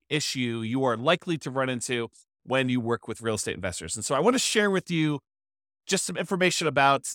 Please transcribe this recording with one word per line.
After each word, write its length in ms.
issue 560
you 200
are 120
likely 420
to 120
run 180
into 420
when 260
you 100
work 260
with 140
real 140
estate 200
investors. 400
And 80
so 120
I 60
want 120
to 60
share 320
with 200
you 300
just 200
some 100
information 500
about 480